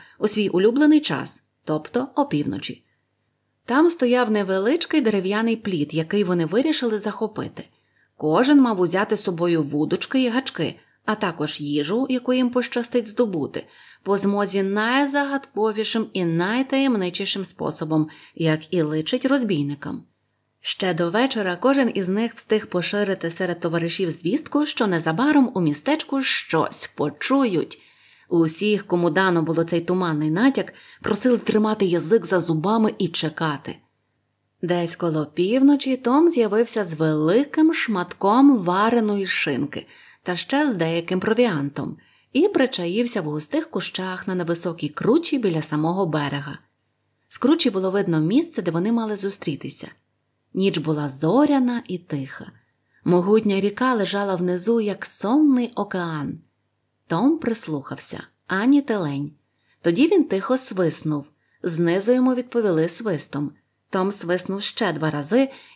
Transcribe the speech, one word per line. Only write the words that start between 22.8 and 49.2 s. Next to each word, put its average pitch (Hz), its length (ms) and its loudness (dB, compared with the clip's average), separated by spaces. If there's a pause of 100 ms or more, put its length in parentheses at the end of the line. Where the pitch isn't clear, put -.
серед 175 300 -4
товаришів 170 520 -2
звістку, 285 540 0
що 247 220 0
незабаром 220 680 2
у 190 60 0
містечку 269 600 0
щось - 760 -2
почують. 185 840 0 (480)
Усіх, 175 580 2
кому 175 220 2
дано 175 320 2
було 165 220 0
цей 165 180 -2
туманний 165 500 -2
натяк, 220 420 0 (280)
просили 233 360 2
тримати 214 480 0
язик 175 400 2
за 180 160 2
зубами 202 560 0
і 185 100 0
чекати. - 680 -4 (840)
Десь 170 340 -2
коло 156 300 -2
півночі 262 720 2
Том 285 320 4
з'явився 226 560 2
з 165 80 -6
великим 165 800 2
шматком 226 840 4
вареної 202 680 2
шинки 143 600 -4 (360)
та 180 120 -4
ще 277 360 0
з 208 40 -2
деяким 165 440 0
провіантом, 185 800 0 (360)
і 311 140 4
причаївся 233 720 0
в 156 40 -4
густих 151 440 -4
кущах 185 580 -6
на 185 80 -2
невисокій 170 540 -4
кручі 277 500 2
біля 175 220 0
самого 165 440 0
берега. 143 540 -4 (680)
З - 100 -8
кручі 285 320 4
було 190 220 0
видно 190 280 2
місце, 220 420 0
де 170 100 -2
вони 175 200 0
мали 220 260 -2
зустрітися. 190 720 -6 (680)